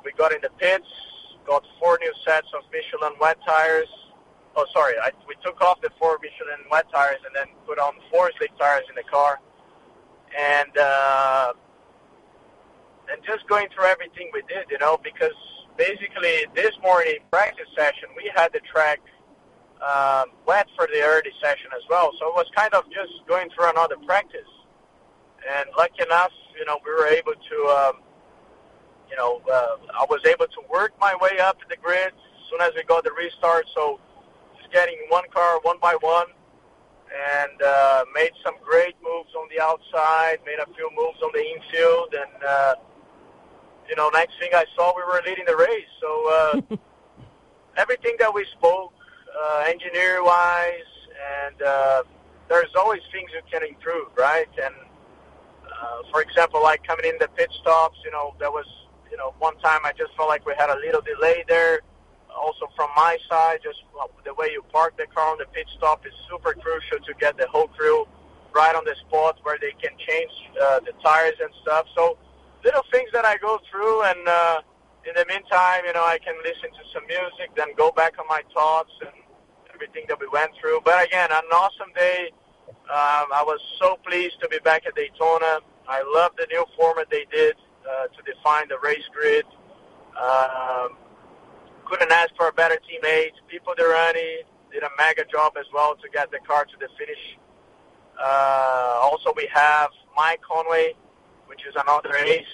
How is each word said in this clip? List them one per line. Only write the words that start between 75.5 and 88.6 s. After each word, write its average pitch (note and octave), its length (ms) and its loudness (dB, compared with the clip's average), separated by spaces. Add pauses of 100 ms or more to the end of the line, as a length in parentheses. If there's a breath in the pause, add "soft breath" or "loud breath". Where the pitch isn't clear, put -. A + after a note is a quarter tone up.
you F3 60 -4
know, E3+ 120 0
I E3 140 2
can E3 160 -8 (100)
listen E3 260 -8
to - 220 -20
some D#3 160 -12
music, F3+ 480 -8
then D3+ 200 -4
go D#3+ 140 4
back E3 280 0
on D#3 100 -12
my D#3 140 -2 (120)
thoughts D#3+ 460 0
and - 100 -14 (640)
everything D#3 340 -14
that D3+ 120 -4
we C#3 80 -10
went D3+ 320 -2
through. D#3 240 -2
But F3 200 6
again, F3 280 0
an D#3 100 2 (100)
awesome F#3 420 0
day. F3+ 360 0 (380)
Um, D3 640 -2
I C#3+ 120 2
was D3+ 160 -4 (200)
so F#3 160 2 (100)
pleased F3+ 360 -4
to E3+ 60 -6
be D#3 120 -4
back D#3+ 260 2
at D#3+ 80 -8
Daytona. D#3+ 640 0 (280)
I C3+ 140 -4 (120)
love E3+ 240 2
the E3 120 -4
new E3+ 140 -2 (140)
format E3 320 2
they D3 220 -4
did, D#3 240 2 (320)
uh, C3 200 -6
to - 140 -18 (100)
define D3+ 360 0